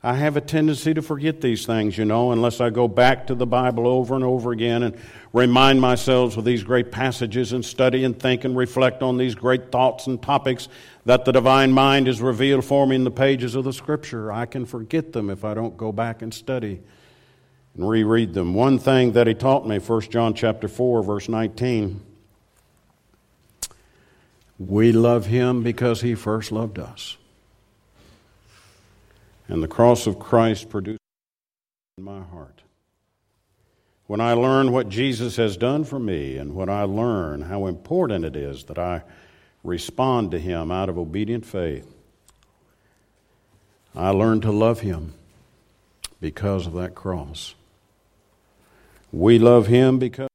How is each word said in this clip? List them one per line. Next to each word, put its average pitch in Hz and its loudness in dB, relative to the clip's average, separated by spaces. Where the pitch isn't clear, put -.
I 120 0
have 147 0
a 147 2
tendency 156 0
to 156 -2
forget 156 -4
these 117 0
things, 107 -2
you 110 0
know, 117 2
unless 117 0
I 120 2
go 120 0
back 127 2
to 131 -4
the 123 -2
Bible 123 0
over 127 0
and 131 0
over 123 0
again 117 0
and 117 -4
remind 131 6
myself 123 2
of 113 -6
these 117 0
great 120 0
passages 120 -4
and 123 -4
study 131 0
and 123 -2
think 127 0
and 127 -2
reflect 127 0
on 127 0
these 123 -2
great 127 -2
thoughts 127 0
and 127 -4
topics 135 -2
that 127 6
the 131 4
divine 131 6
mind 135 4
has 117 -2
revealed 131 2
for 139 2
me 135 2
in 127 0
the 127 -2
pages 127 0
of 131 -2
the 131 -4
Scripture. 123 -6
I 117 -6
can 123 -10
forget 151 -6
them 104 -4
if 95 -8
I 107 -4
don't 113 -6
go 110 -8
back 113 -6
and 113 -12
study 110 -8
and 87 -4
reread 110 2
them. 90 -2
One 127 2
thing 127 2
that 117 4
he 110 2
taught 135 0
me, 107 -2
First 110 -4
John 117 0
chapter 110 -2
four, 120 0
verse 101 -4
nineteen, 113 -4
we 101 4
love 113 4
him 123 0
because 117 -2
he 117 -2
first 107 -4
loved 107 -6
us. - -16
And 87 -2
the 78 -4
cross 117 4
of 101 -2
Christ 113 2
produced 104 -8
in 95 -18
my 98 -16
heart. 85 -20
When 104 -6
I 117 2
learn 131 2
what 120 -2
Jesus 117 -4
has 104 -2
done 143 -2
for 139 -10
me, 73 -6
and 71 -10
when 95 -6
I 101 -2
learn 98 -4
how 95 -6
important 104 -4
it 71 -8
is 69 -10
that 73 -12
I 87 -6
respond 107 -2
to 85 -6
him 82 -6
out 95 -4
of 87 -6
obedient 104 -6
faith, 85 -8
I 90 -4
learn 110 2
to 107 0
love 110 2
him 82 -8
because 95 -4
of 82 -10
that 87 -8
cross. 76 -10
We 107 6
love 117 8
him 131 4
because 131 -6